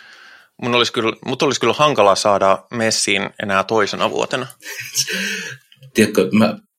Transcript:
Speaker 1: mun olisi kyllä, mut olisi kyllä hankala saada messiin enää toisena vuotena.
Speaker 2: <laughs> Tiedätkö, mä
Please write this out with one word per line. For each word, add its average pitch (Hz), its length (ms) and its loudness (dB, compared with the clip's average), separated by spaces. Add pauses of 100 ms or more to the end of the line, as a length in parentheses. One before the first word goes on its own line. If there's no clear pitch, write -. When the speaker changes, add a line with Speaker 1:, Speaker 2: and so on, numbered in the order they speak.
(600)
Speaker 1:
mun 123 140 -2
olisi 117 180 2
kyllä, 113 200 -2 (120)
mut 127 160 -4
olisi 139 180 0
kyllä 113 140 2
hankala 110 420 4
saada 98 560 2
messiin 110 580 -2 (140)
enää 98 200 0
toisena 98 480 0
vuotena. 131 360 -4 (760)
Speaker 2:
<laughs> - 720 -12
Tiedätkö, 104 380 2
mä 107 280 2 (200)